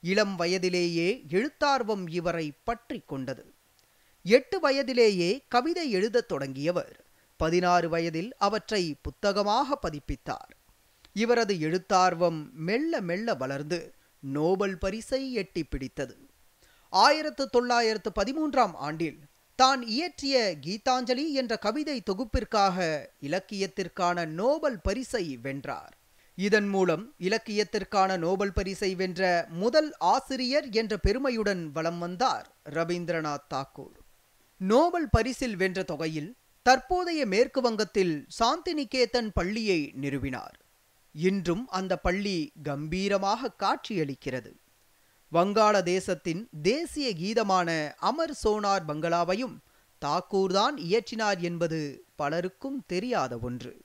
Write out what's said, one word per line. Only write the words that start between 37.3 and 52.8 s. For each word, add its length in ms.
வங்கத்தில் 680
சாந்திநிகேதன் 960
பள்ளியை 680
நிறுவினார். 560
இன்றும் 560
அந்த 300
பள்ளி 540
கம்பீரமாக 960
காட்சியளிக்கிறது. 1000
வங்காளதேசத்தின் 1160
தேசிய 500
கீதமான 840
அமர் 460
சோனார் 440
பங்களாவையும் 720
தாக்கூர்தான் 720
இயற்றினார் 600
என்பது 680
பலருக்கும் 720